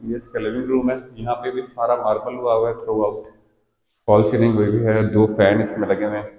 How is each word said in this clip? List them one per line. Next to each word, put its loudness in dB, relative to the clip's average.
ये -6
इसका -10
living -4
room 0
है, -2
यहाँ -6
पे -6
भी -6
सारा -2
marble -2
हुआ 0
हुआ 2
है -4
throughout, -4
Wall 6
ceiling 2
हुई 2
हुई 0
है, 2
दो 4
fan 4
इसमें -4
लगे 0
हुए -4
हैं -10